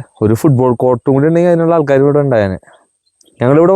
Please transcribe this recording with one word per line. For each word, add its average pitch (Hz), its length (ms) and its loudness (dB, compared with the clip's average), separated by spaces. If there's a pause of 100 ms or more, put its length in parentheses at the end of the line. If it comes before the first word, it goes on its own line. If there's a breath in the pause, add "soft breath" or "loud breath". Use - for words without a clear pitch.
(220)
ഒരു 107 180 0
ഫുട്ബോൾ 127 320 0 (100)
കോർട്ടും 127 320 -2
കൂടി 139 140 0
ഉണ്ടെങ്കിൽ 170 240 0
അതിനുള്ള 165 260 0
ആൾക്കാർ 139 260 0
ഇവിടെ 143 200 0
ഉണ്ടായേനെ. 107 340 -2 (800 soft breath)
ഞങ്ങളിവിടെ 156 360 2